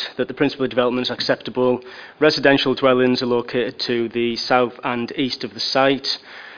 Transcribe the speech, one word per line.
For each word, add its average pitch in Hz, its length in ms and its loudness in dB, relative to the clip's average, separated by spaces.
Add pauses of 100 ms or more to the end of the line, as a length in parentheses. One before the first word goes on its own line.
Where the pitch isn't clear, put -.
(160)
that 123 120 -2
the 127 60 -12
principal 135 320 0
development 123 400 0
is - 40 -4
acceptable. 123 720 0 (340)
Residential 139 560 4
dwellings 127 480 4
are 127 40 -2
located 120 540 -2
to 117 280 -2
the 117 280 -2
south 127 460 0
and 120 300 -4
east - 320 -4
of 104 80 -10
the 110 80 -14
site. 135 580 0 (400)